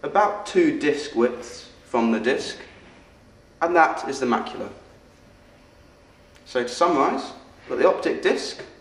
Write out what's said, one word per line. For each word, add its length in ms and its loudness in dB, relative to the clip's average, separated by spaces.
about 420 0
two 320 2
disc 380 -2
widths 540 -2
from 260 0
the 80 0
disc, 400 -2
and 120 0
that 320 4
is 120 -6
the 80 0
macula. 420 -2
So 160 -2
to 80 -2
summarise, 640 2
we've 20 -20
got 100 -4
the 100 6
optic 320 0
disc 420 -2